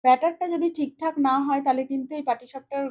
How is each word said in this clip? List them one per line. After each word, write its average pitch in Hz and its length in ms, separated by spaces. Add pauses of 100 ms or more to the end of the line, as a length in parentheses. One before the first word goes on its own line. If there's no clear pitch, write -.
ব্যাটারটা 302 440
যদি 339 220
ঠিকঠাক 320 480
না 269 200
হয়, 277 240
তাহলে 262 220
কিন্তু 269 300
এই 294 120
পাটিসাপটার 269 640